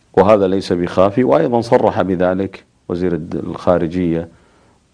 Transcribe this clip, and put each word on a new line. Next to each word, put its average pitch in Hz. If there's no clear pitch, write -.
وهذا 98
ليس 95
بخافي. 92
وأيضاً 131
صرح 113
بذلك 92
وزير 90
الد-، 80
الخارجية 85